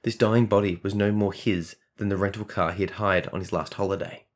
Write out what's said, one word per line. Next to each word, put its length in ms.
This 100
dying 320
body 360
was 120
no 160
more 220
his 420
than 120
the 80
rental 280
car 280
he 120
had 80
hired 400
on 80
his 120
last 220
holiday. 600